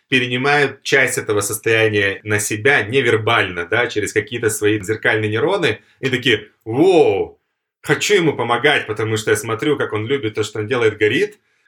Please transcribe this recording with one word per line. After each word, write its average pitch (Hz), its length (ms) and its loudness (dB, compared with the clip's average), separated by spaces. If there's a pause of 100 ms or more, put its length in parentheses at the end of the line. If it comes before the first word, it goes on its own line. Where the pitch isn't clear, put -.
перенимают 135 760 0
часть 131 360 2
этого 107 220 -2
состояния 107 800 0
на 104 160 -2
себя 117 440 0
невербально, 110 840 0
да, 120 220 -2
через 101 240 -4
какие-то 117 380 -2
свои 107 300 0
зеркальные 110 500 -2
нейроны, 135 500 -2 (200)
и 135 80 -4
такие: 123 400 0 (160)
«Воу, 120 760 2 (440)
хочу 151 320 0
ему 165 200 2
помогать, 120 520 0
потому 110 300 -2
что 107 140 -2
я 104 60 4
смотрю, 113 400 -2
как 120 160 -4
он 107 140 -4
любит 117 280 -2
то, 110 80 -4
что 107 180 -6
он 104 60 -4
делает, 113 320 0
горит». 131 400 0 (300)